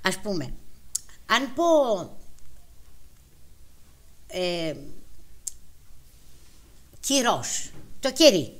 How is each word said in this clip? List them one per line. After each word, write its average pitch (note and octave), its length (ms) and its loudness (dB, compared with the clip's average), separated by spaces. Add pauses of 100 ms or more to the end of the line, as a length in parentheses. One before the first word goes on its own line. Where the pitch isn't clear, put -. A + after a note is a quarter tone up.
Ας - 160 0
πούμε, F3 360 -4 (720)
αν A#3+ 280 2
πω, D#4 100 2 (2500)
ε, F3 480 -2 (2250)
κυρός, A#3+ 720 2 (300)
το C4 120 0
κερί A3+ 480 8